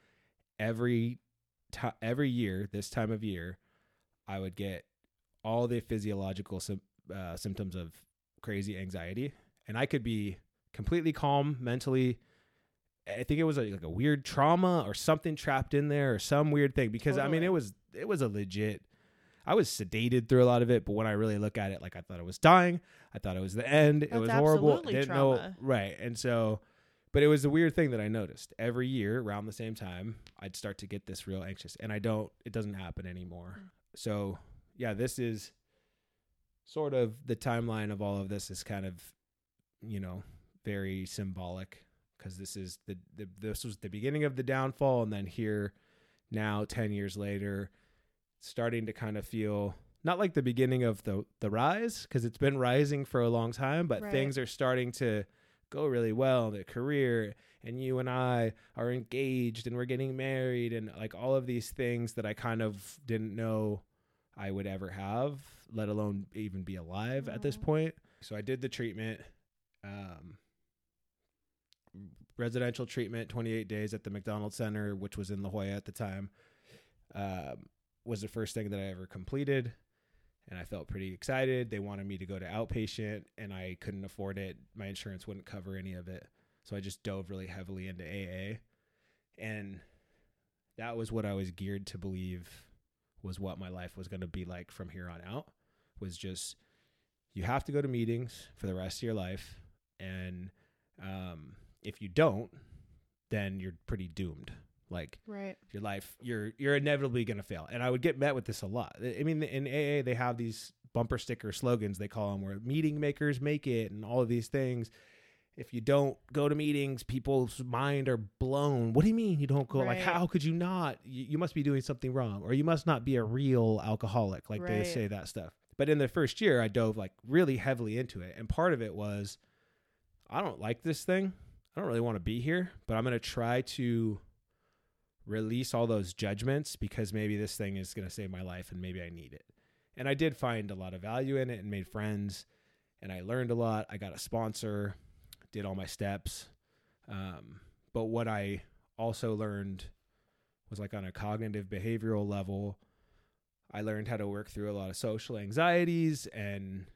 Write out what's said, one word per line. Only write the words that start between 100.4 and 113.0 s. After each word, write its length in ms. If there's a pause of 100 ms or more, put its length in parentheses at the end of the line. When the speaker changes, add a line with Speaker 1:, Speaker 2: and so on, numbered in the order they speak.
Speaker 1:
um, 540 (260)
if 200
you 60
don't, 420 (800)
then 300
you're 160 (100)
pretty 220
doomed. 440 (360)
Like, 380
Speaker 2:
Right. 300 (140)
Speaker 1:
your 120
life, 380
you're, 380
you're 180
inevitably 480
gonna 180
fail. 280
And 120
I 80
would 120
get 160
met 160
with 120
this 160
a 40
lot. 340
I 220
mean, 200
in 240
A 320
A, 40
they 120
have 220
these 360 (220)
bumper 240
sticker 340
slogans, 460
they 100
call 260
'em, 80
where 160
meeting 420